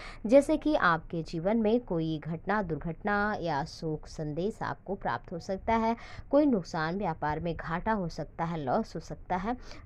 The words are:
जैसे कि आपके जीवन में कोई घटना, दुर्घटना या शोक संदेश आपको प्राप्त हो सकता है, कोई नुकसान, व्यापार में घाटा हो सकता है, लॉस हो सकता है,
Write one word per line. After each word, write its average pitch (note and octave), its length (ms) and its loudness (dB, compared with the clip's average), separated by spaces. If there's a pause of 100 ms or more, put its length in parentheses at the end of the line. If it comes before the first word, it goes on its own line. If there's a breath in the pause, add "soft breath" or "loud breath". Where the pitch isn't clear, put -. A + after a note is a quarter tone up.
(260 loud breath)
जैसे C#4 300 8
कि D4+ 200 2
आपके E3 460 2
जीवन F3+ 340 0
में A3+ 260 4
कोई D#3+ 360 0
घटना, E3+ 440 -2
दुर्घटना G3+ 800 0
या D3+ 240 0
शोक D#3 420 -6
संदेश E3 560 -4
आपको - 320 -4
प्राप्त C#3+ 380 -4
हो F3 60 -6
सकता F#3+ 360 -2
है, A3+ 200 4 (360 loud breath)
कोई D4 160 8
नुकसान, F3 520 0
व्यापार D#3+ 420 -2
में E3+ 160 -2
घाटा F3 360 -2
हो F#3+ 160 0
सकता - 360 -6
है, E3 140 -2
लॉस D3+ 360 0
हो E3 60 -4
सकता - 360 -6
है, G#3+ 200 -2 (300 loud breath)